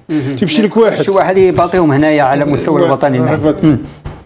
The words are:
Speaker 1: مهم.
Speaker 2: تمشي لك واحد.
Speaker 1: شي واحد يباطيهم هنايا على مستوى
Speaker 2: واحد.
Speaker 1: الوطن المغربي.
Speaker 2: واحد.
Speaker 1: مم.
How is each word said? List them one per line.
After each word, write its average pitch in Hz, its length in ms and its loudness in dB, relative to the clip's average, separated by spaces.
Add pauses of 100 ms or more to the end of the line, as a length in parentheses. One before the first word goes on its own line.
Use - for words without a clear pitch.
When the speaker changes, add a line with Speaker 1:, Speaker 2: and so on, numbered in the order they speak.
Speaker 1:
مهم. 139 260 -4
Speaker 2:
تمشي 160 260 0
لك 208 160 0
واحد. 220 240 2
Speaker 1:
شي 202 100 -2
واحد 185 260 0
يباطيهم 175 540 2
هنايا 147 320 2
على 139 220 0
مستوى 147 300 -2
Speaker 2:
واحد. 139 100 2
Speaker 1:
الوطن 139 300 0
المغربي. 127 320 -2
Speaker 2:
واحد. 151 180 -2
Speaker 1:
مم. 147 120 4 (480)